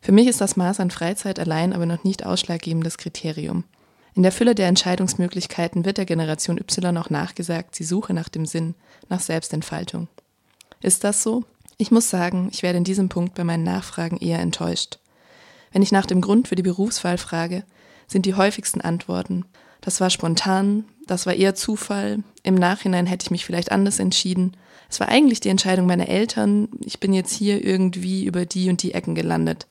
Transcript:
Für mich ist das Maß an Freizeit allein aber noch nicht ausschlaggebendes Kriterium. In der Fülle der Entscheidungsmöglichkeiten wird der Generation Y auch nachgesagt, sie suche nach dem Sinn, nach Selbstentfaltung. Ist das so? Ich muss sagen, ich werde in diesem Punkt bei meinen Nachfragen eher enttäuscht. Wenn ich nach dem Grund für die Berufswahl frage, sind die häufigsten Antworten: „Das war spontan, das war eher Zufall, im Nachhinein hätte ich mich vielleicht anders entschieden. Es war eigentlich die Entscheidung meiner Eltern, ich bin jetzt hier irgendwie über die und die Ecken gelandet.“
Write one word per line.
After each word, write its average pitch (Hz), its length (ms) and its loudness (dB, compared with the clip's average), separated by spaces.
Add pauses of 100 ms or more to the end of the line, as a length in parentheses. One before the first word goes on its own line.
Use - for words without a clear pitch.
Für - 100 0
mich 214 160 10
ist 240 140 2
das 196 160 0
Maß 185 240 -2
an 180 100 0
Freizeit 190 480 -4
allein 170 340 0
aber 175 140 0
noch 170 160 -2
nicht 190 240 -2
ausschlaggebendes 165 720 -2
Kriterium. 160 640 -6 (500)
In 185 100 6
der 185 80 6
Fülle 233 240 4
der 196 100 2
Entscheidungsmöglichkeiten 180 1200 0
wird 196 140 -2
der 185 80 -2
Generation 165 520 -2
Y 175 380 -2
auch 165 120 -6
nachgesagt, 165 680 -4
sie 165 80 -8
suche 185 280 -2
nach 165 160 -4
dem 160 160 -4
Sinn, 165 300 -4 (340)
nach 180 120 -2
Selbstentfaltung. 165 880 -6 (760)
Ist - 220 0
das 208 180 0
so? 226 220 -2 (340)
Ich 220 140 2
muss 233 180 4
sagen, 180 420 0
ich - 120 -8
werde 180 140 2
in 175 60 2
diesem 190 240 0
Punkt 180 260 -2
bei 175 100 -4
meinen 165 180 0
Nachfragen 170 540 -4
eher 170 240 -2
enttäuscht. 170 580 -4 (760)
Wenn 196 100 4
ich 196 100 4
nach 196 140 4
dem 180 140 2
Grund 202 280 4
für 202 80 -2
die 180 80 0
Berufswahl 185 520 -2
frage, 175 460 -4 (460)
sind 190 180 2
die 190 80 0
häufigsten 202 460 2
Antworten: 180 680 -4 (340)
„Das - 200 -4
war 185 100 4
spontan, 190 760 2 (220)
das 185 200 -2
war 180 80 0
eher 190 200 4
Zufall, 208 640 -4 (240)
im 190 120 4
Nachhinein 180 520 2
hätte 180 180 -4
ich - 60 -6
mich 175 140 -2
vielleicht 175 280 -2
anders 196 260 2
entschieden. 185 580 0 (320)
Es - 120 -6
war - 80 0
eigentlich 254 320 6
die - 80 -2
Entscheidung 185 380 4
meiner 180 220 2
Eltern, 208 600 2 (160)
ich - 160 -12
bin 196 120 0
jetzt 185 200 0
hier 202 320 0
irgendwie 185 600 0
über 180 220 -2
die 185 220 -2
und 180 140 0
die 180 120 -4
Ecken 170 200 -4
gelandet.“ 165 560 -2